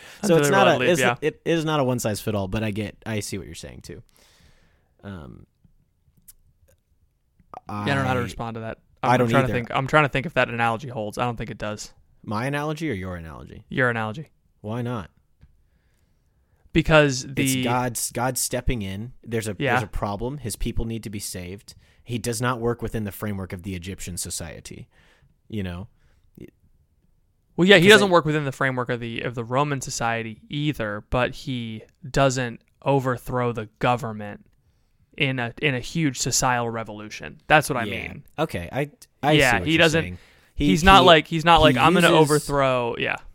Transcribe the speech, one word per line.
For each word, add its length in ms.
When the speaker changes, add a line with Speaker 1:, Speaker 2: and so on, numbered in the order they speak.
Speaker 1:
So 120
Speaker 2:
Until 40
Speaker 1:
it's 100
Speaker 2:
they 40
were 40
Speaker 1:
not 120
Speaker 2:
allowed 60
Speaker 1:
a, 40
Speaker 2:
to 40
leave, 100
Speaker 1:
it's, 80
Speaker 2:
yeah. 200
Speaker 1:
it 240
is 200
not 160
a 40
one 140
size 220
fit 160
all, 100
but 160
I 80
get, 340
I 160
see 160
what 100
you're 100
saying 260
too. 200
Um, 440
Speaker 2:
Yeah, 140
I 40
don't 100
know 80
how 100
to 60
Speaker 1:
I 20
Speaker 2:
respond 320
to 60
that. 180
Speaker 1:
I 120
Speaker 2:
I'm 60
Speaker 1:
don't 100
Speaker 2:
trying 140
Speaker 1:
either. 40
Speaker 2:
to 60
think, 160
I'm 160
trying 180
to 60
think 160
if 80
that 140
analogy 400
holds. 280
I 80
don't 120
think 140
it 80
does. 340
Speaker 1:
My 240
analogy 440
or 40
your 220
analogy? 540
Speaker 2:
Your 180
analogy. 400
Speaker 1:
Why 220
not? 280
Speaker 2:
Because 540
the 160
Speaker 1:
It's 40
God's, 480
God 260
stepping 440
in. 300
There's 240
a, 100
Speaker 2:
Yeah. 140
Speaker 1:
there's 120
a 40
problem. 500
His 180
people 280
need 200
to 60
be 80
saved. 560
He 140
does 220
not 200
work 220
within 220
the 80
framework 400
of 100
the 120
Egyptian 420
society, 720
you 140
know? 260
Speaker 2:
Well, 120
yeah, 80
he 100
Speaker 1:
'Cause 100
Speaker 2:
doesn't 120
Speaker 1:
I 40
Speaker 2:
work 120
within 200
the 80
framework 360
of 120
the, 220
of 120
the 100
Roman 360
society 680
either, 600
but 240
he 480
doesn't 540
overthrow 720
the 160
government 640
in 200
a, 220
in 140
a 60
huge 380
societal 520
revolution. 800
That's 200
what 80
I 80
Speaker 1:
Yeah. 60
Speaker 2:
mean. 160
Speaker 1:
Okay, 340
I, 180
I 100
Speaker 2:
Yeah, 200
Speaker 1:
see 60
what 80
Speaker 2:
he 80
Speaker 1:
you're 40
Speaker 2:
doesn't 260
Speaker 1:
saying. 140
He, 120
Speaker 2:
he's 180
not 180
Speaker 1:
he, 40
Speaker 2:
like, 200
he's 180
not 140
Speaker 1:
he 60
Speaker 2:
like, 120
"I'm 180
gonna 140
Speaker 1:
uses 120
Speaker 2:
overthrow," 800
yeah. 180